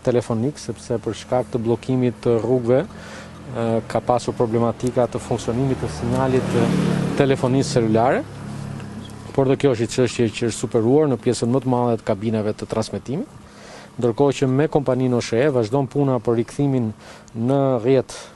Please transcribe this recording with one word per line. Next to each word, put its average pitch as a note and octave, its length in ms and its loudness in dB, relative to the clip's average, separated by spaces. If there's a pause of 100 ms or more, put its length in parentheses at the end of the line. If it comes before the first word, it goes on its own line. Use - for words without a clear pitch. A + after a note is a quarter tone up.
telefonik, A#2+ 540 0
sepse - 400 -8
për G#2+ 240 -6
shkak B2+ 320 -2
të A#2+ 140 -2
bllokimit B2 580 0
të A#2+ 160 4
rrugëve, B2 400 2
ë, - 840 -8 (200)
ka A2+ 140 -2
pasur B2 320 0
problematika A#2 720 0
të A#2 160 -4
funksionimit B2+ 580 -2
të - 200 -4
sinjalit B2+ 560 0
të A#2+ 100 2 (560)
telefonisë C3 560 2
celulare. A#2+ 480 2 (1080)
Por C3+ 120 4
dhe C3+ 140 4
kjo C#3 140 4
është A2+ 100 0
një - 80 -6
çështje B2 320 2 (100)
që A#2+ 140 -2
është - 80 -4
superuar B2 500 2
në B2 160 0
pjesën A#2+ 240 0
më B2+ 160 2
të B2+ 80 0
madhe A#2+ 300 2
të - 80 -8
kabinave G#2+ 480 0
të G#2+ 100 -10
transmetimit, A2+ 640 -4 (680)
ndërkohë B2 400 2
që C3+ 100 2
me C3 220 2
kompaninë C3 440 2
O A#2 60 2
S A2+ 160 -2
H C3 80 4
E D3+ 80 2
vazhdon B2 340 2
puna C3+ 360 0
për A#2+ 180 2
rikthimin C3 480 0 (480)
në B2+ 220 2 (240)
rrjet B2+ 340 2 (180)